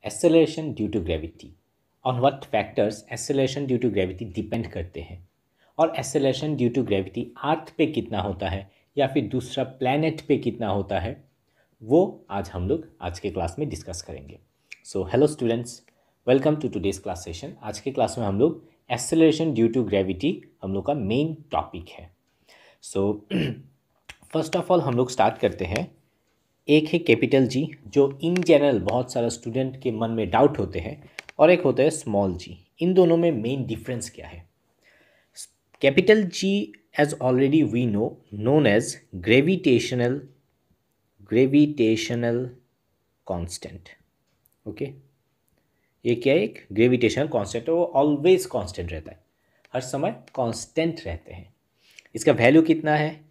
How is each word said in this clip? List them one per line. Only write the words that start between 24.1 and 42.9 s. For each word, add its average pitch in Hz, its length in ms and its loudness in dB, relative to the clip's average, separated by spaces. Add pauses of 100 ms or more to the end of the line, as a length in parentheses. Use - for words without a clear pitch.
first 160 200 -2
of 170 80 0
all 175 180 2
हम 135 140 0
लोग 127 140 2
स्टार्ट - 280 2
करते 95 280 -2
हैं। 104 380 -6 (640)
एक 151 200 6
है 175 120 0
कैपिटल 131 480 4
जी, 135 280 -4 (120)
जो 139 360 2
in 170 140 0
general 143 420 4
बहुत 120 340 -4
सारा 117 160 0
स्टूडेंट 131 520 -6
के 127 100 -2
मन 113 180 -4
में 113 200 -2
डाउट 147 300 4
होते 92 200 -4
हैं, - 300 -12 (300)
और 156 120 8
एक 180 100 4
होता 131 220 2
है 151 60 4
स्मॉल 101 460 -2
जी। - 320 -16 (120)
इन 175 140 0
दोनों 170 240 4
में 170 140 2
मेन 123 340 -4
डिफरेंस 117 440 -8
क्या - 180 -18
है? - 220 -20 (1400)
Capital 196 400 6
G, 196 400 -2 (340)
as 147 140 2
already 139 500 2
we 120 220 0
know, 110 240 0 (260)
known 127 320 4 (120)
as - 40 -2 (320)
gravitational, 127 1040 2 (1120)
gravitational 120 1120 2 (840)